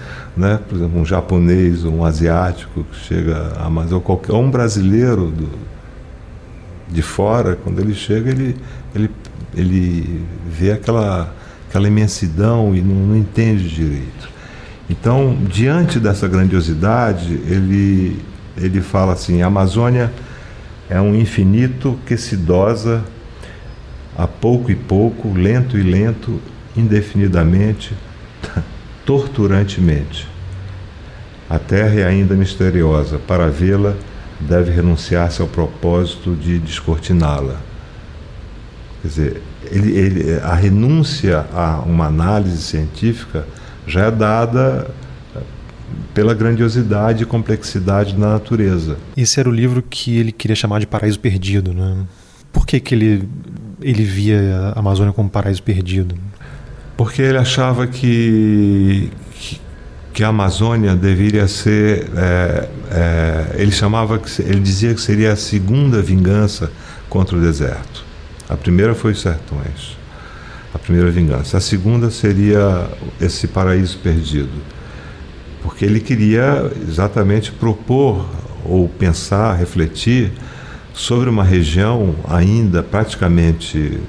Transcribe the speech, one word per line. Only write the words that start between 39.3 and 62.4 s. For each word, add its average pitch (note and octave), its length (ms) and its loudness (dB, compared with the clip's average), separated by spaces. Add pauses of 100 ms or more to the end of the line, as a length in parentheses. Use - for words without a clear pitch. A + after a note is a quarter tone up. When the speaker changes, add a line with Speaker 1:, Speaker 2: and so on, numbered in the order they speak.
Speaker 1:
ele, G2+ 280 2
ele, F#2+ 440 2
a E2 120 -2
renúncia G2 1000 2
a D#2+ 260 0
uma E2 260 2
análise F2 560 0
científica E2 840 -4 (400)
já F#2 200 0
é A2+ 60 2
dada A#2+ 800 0 (1200)
pela G#2+ 200 4
grandiosidade A2+ 880 2
e - 20 -4
complexidade G2+ 880 0
da G#2 140 2
natureza. F#2+ 680 0 (180)
Speaker 2:
Esse C3 240 0
era B2+ 100 2
o - 20 2
livro B2 300 2
que - 360 -2
ele A2+ 140 2
queria A2 240 -2
chamar G#2 240 0
de G#2 80 -2
Paraíso G#2 320 0
Perdido, F#2+ 540 0
né? F#2 240 0 (540)
Por - 140 2
que C3+ 140 0
que - 160 -2
ele, G#2+ 320 4 (540)
ele B2 220 0
via G2 720 2
a A2 40 -4
Amazônia G2+ 320 2
como G2+ 180 0
paraíso G2 340 -2
perdido? F#2 520 -2 (800)
Speaker 1:
Porque B2 260 0
ele C3+ 160 4
achava B2+ 500 0
que, G#2+ 1200 4 (220)
que, - 260 -12 (540)
que G#2+ 100 0
a A2 40 2
Amazônia G#2+ 680 2
deveria G2 520 4
ser, G#2+ 680 2
é, F2+ 540 2 (220)